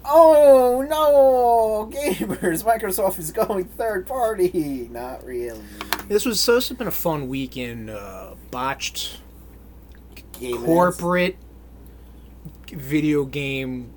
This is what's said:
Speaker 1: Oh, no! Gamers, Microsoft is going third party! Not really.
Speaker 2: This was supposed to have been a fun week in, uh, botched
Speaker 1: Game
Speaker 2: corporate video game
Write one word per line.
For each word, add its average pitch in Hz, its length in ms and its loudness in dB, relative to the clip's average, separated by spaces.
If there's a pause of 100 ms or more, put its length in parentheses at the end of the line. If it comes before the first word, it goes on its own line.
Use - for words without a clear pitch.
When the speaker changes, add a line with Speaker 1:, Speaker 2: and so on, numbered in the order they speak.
Speaker 1:
Oh, 277 800 8
no! 247 1080 4
Gamers, 180 680 -4
Microsoft 208 540 -2
is 160 140 -10
going 214 340 -2
third 214 400 -6
party! 180 880 -2
Not 123 340 -12
really. 120 340 -8 (500)
Speaker 2:
This 208 160 -2
was 220 140 -2
supposed 240 280 2
to 254 60 -10
have - 60 -14
been 220 80 -6
a 160 40 -6
fun 151 360 -4
week 135 300 -8
in, 117 320 -10
uh, 95 460 -14 (160)
botched - 680 -8 (1200)
Speaker 1:
Game 120 240 -8
Speaker 2:
corporate 175 760 0 (1300)
video 147 540 -2
game 131 720 -8